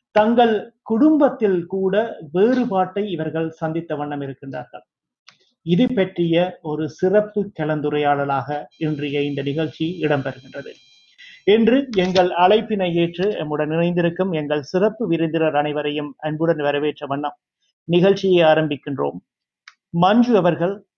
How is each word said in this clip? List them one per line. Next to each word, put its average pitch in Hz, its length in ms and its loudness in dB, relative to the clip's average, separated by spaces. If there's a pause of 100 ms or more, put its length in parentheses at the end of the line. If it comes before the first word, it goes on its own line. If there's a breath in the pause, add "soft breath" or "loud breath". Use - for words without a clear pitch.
(160)
தங்கள் 226 380 4 (280)
குடும்பத்தில் 240 840 2
கூட 190 280 -2 (360)
வேறுபாட்டை 196 800 0
இவர்கள் 160 400 -4
சந்தித்த 165 460 -6
வண்ணம் 147 240 -6
இருக்கின்றார்கள். 139 640 -12 (840)
இது 175 220 2
பற்றிய 185 460 -2 (280)
ஒரு 151 280 -6
சிறப்பு 208 500 0 (160)
கலந்துரையாடலாக 143 920 -2 (300)
இன்றைய 147 440 -4
இந்த 143 200 -4
நிகழ்ச்சி 151 440 -4 (140)
இடம்பெறுகின்றது. 139 720 -6 (760 loud breath)
இன்று 226 320 4 (180)
எங்கள் 180 400 2
அழைப்பினை 190 580 2
ஏற்று 170 320 0 (120)
எம்முடன் 151 360 -4
இணைந்திருக்கும் 170 580 0
எங்கள் 147 300 -2
சிறப்பு 208 440 -2
விருந்தினர் 160 500 0
அனைவரையும் 147 640 -2
அன்புடன் 156 440 -2
வரவேற்ற 143 440 -2
வண்ணம் 147 300 -6 (520)
நிகழ்ச்சியை 185 560 4
ஆரம்பிக்கின்றோம். 147 760 0 (760)
மஞ்சு 220 420 4
அவர்கள் 170 360 2 (240)